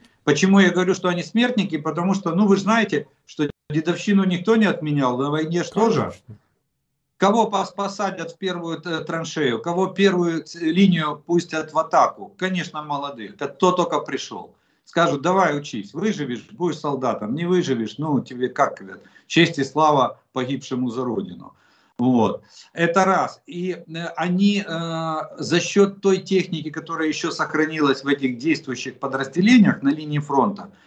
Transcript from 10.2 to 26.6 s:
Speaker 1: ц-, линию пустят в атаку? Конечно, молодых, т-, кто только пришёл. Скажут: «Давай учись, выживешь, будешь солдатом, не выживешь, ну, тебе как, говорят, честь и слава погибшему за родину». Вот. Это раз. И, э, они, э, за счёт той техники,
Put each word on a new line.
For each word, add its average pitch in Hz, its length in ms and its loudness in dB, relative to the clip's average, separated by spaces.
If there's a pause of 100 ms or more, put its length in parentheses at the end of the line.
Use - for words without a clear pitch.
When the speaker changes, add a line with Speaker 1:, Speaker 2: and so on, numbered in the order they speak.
Speaker 1:
ц-, - 160 -18
линию 165 680 2
пустят 156 460 0
в 151 60 0
атаку? 151 600 2
Конечно, 170 440 -4
молодых, 139 540 -8
т-, 143 120 -6
кто 185 240 2
только 170 280 0
пришёл. - 540 -10 (300)
Скажут: 170 380 0
«Давай 175 360 2
учись, 110 360 -10
выживешь, 139 580 -4
будешь 156 260 -4
солдатом, 127 560 -4
не 170 120 -4
выживешь, 135 520 0
ну, 147 220 0
тебе 123 280 -4
как, - 320 0
говорят, 98 200 -16 (280)
честь 165 300 2
и 135 60 0
слава 147 560 2 (120)
погибшему 127 580 -4
за 123 140 -6
родину». 95 500 -8 (440)
Вот. 120 440 2 (320)
Это 170 300 2
раз. 170 420 0
И, 175 260 -6
э, 165 340 -10 (100)
они, 185 500 2
э, 165 500 -4 (220)
за 151 220 0
счёт 196 400 2
той 190 180 2
техники, 165 520 -2